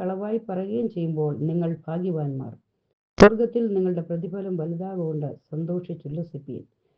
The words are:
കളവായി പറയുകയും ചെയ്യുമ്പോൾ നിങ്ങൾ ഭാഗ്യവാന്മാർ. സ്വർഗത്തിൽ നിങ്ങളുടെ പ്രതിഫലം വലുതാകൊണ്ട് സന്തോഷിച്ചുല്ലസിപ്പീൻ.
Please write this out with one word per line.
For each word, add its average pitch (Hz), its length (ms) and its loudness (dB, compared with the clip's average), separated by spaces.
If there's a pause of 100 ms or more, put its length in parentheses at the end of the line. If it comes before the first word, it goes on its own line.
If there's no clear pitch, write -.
കളവായി 196 480 -4
പറയുകയും 202 400 -2
ചെയ്യുമ്പോൾ 156 500 -2
നിങ്ങൾ 165 380 0 (120)
ഭാഗ്യവാന്മാർ. 151 640 -4 (640)
സ്വർഗത്തിൽ 226 560 8
നിങ്ങളുടെ 185 260 2
പ്രതിഫലം 180 560 -6
വലുതാകൊണ്ട് 165 800 -4 (160)
സന്തോഷിച്ചുല്ലസിപ്പീൻ. 165 1120 -8 (360)